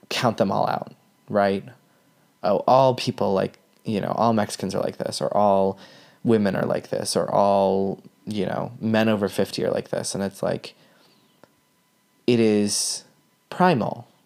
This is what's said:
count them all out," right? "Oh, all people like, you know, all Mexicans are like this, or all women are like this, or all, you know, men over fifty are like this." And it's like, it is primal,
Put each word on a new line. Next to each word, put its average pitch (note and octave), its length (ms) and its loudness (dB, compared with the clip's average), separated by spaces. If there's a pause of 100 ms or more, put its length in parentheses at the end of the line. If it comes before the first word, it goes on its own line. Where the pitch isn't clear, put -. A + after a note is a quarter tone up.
count A#2 280 0
them G2 140 0
all G2+ 160 0
out," - 260 -6 (360)
right? G2+ 340 2 (800)
"Oh, F#2+ 140 2 (100)
all C3 280 6
people G2+ 380 -2
like, G2 260 -2 (240)
you A2 180 -4
know, - 160 -4
all A#2 160 2
Mexicans G2 420 -4
are G2+ 60 -2
like - 160 -6
this, - 240 -6
or - 140 -2
all G2 420 4 (460)
women G#2+ 320 2
are - 100 -2
like - 240 -4
this, - 260 -4
or - 160 0
all, G2 680 2 (260)
you G#2 200 -4
know, - 260 -6 (100)
men A2 260 2
over G#2 220 0
fifty - 340 -2
are - 80 0
like - 180 -4
this." - 240 -6
And G2 100 -4
it's G2 200 -6
like, - 300 -4 (1500)
it A#2+ 120 4
is G#2 640 0 (460)
primal, C3+ 580 0 (180)